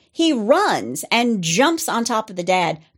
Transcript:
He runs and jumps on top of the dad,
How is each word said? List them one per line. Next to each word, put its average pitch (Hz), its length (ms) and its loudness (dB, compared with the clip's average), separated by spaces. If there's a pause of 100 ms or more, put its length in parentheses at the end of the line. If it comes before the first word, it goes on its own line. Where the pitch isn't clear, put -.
(120)
He 330 220 2
runs 214 760 0
and 233 320 2
jumps 190 440 0
on 226 180 -2
top 220 240 -4
of 190 60 -16
the 180 80 -6
dad, 175 360 0 (180)